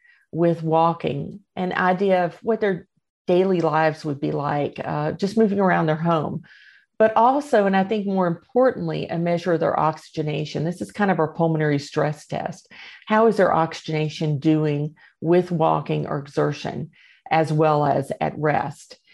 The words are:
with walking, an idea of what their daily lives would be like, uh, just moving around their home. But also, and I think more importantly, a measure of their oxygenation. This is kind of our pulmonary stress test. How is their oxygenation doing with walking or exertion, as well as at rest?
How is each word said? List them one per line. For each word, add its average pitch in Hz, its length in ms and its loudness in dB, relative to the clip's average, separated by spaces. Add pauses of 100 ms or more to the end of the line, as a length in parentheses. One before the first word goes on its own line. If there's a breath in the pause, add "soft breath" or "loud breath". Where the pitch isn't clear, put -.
(300 soft breath)
with 165 320 0
walking, 160 800 -2 (160)
an 180 160 -4
idea 185 540 2
of 165 160 -8
what 220 180 -2
their 196 260 -2 (400)
daily 180 360 2
lives 156 420 0
would 143 160 -6
be 151 100 -4
like, 147 540 -4
uh, 151 280 -4
just 196 260 -2
moving 202 200 2
around 175 280 2
their 156 100 2
home. 160 460 -2 (560 loud breath)
But 220 180 4
also, 247 480 4
and 190 100 2
I 190 100 2
think 202 220 -4
more 190 200 0
importantly, 170 840 -2
a 170 100 -4
measure 170 360 0
of 160 60 0
their - 200 0
oxygenation. 151 840 -4
This 175 180 -6
is - 100 -10
kind 202 180 0
of 170 80 0
our 160 140 0
pulmonary 156 460 0
stress 151 480 -4
test. - 440 -10 (360 loud breath)
How 214 200 4
is 208 120 4
their 185 160 4
oxygenation 156 840 -2
doing 151 560 0 (280 soft breath)
with 175 280 2
walking 156 560 0
or 151 120 -6
exertion, 147 720 -4 (400 soft breath)
as 160 200 2
well 151 360 2
as 139 340 0
at 156 180 -4
rest? - 600 -4 (160 loud breath)